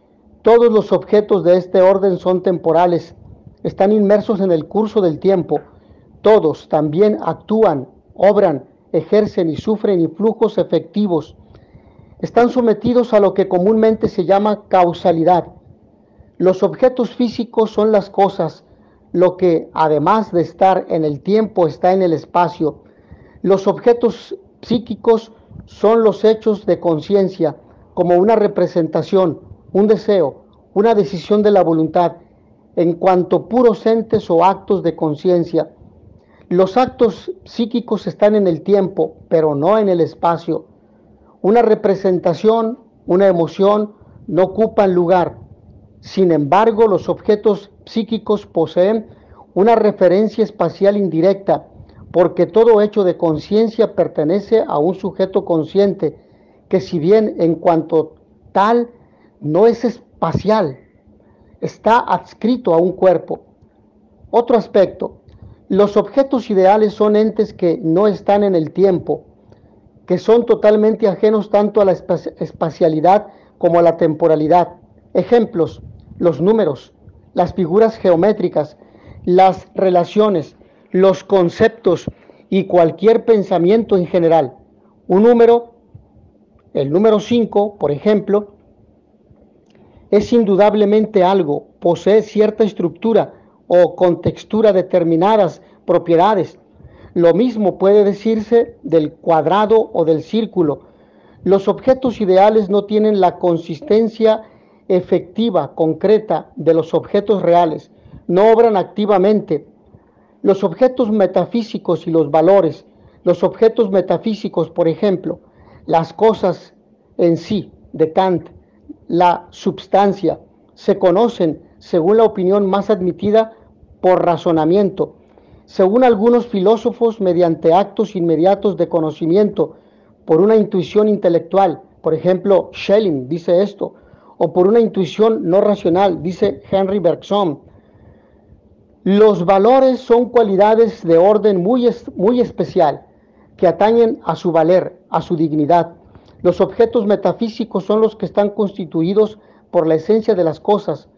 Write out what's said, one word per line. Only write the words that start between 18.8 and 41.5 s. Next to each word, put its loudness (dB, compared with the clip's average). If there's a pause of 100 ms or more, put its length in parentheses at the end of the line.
lo 2
que, 0
además 0
de 0
estar 0
en -2
el -4
tiempo, -2
está -2
en 0
el 0
espacio. -4 (600)
Los 0
objetos -2 (260)
psíquicos -4 (340)
son 0
los 0
hechos -2
de -2
conciencia, -2 (380)
como 0
una 2
representación, -2 (320)
un 2
deseo, -2 (300)
una 2
decisión -2
de 2
la 4
voluntad, -2 (600)
en 0
cuanto 0
puros 0
entes -2
o 2
actos -2
de -4
conciencia. -2 (760)
Los 0
actos -2 (120)
psíquicos -6
están 0
en 2
el -2
tiempo, -2 (120)
pero 0
no 0
en 0
el 0
espacio. -4 (760)
Una 2